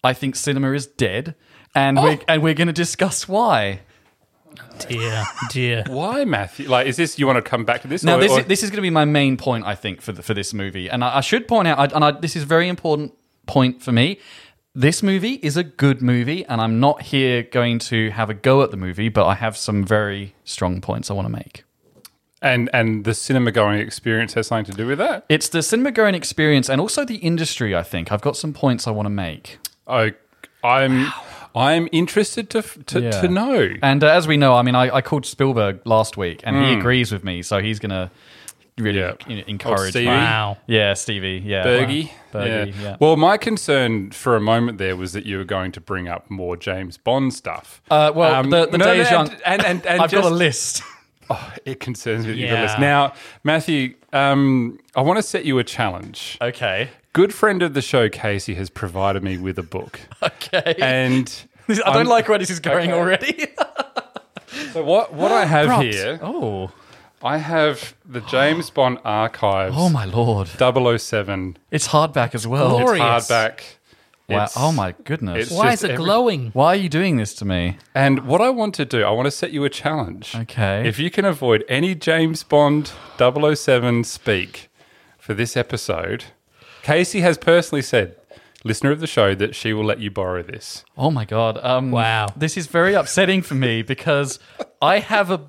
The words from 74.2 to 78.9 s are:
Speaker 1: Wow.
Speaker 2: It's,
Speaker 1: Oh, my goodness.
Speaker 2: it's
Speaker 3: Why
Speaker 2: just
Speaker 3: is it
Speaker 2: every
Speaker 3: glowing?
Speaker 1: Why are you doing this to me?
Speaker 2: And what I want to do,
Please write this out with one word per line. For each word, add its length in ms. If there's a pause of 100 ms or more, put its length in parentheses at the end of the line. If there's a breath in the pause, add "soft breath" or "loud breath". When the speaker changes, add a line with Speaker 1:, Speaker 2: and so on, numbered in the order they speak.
Speaker 1:
Wow. 160
Speaker 2:
It's, 120
Speaker 1:
Oh, 160
my 200 (120)
goodness. 420
Speaker 2:
it's 60
Speaker 3:
Why 180
Speaker 2:
just 140
Speaker 3:
is 0
it 80
Speaker 2:
every 120
Speaker 3:
glowing? 480
Speaker 1:
Why 160
are 80
you 120
doing 280
this 200
to 80
me? 320 (180)
Speaker 2:
And 320
what 140
I 100
want 260
to 80
do, 180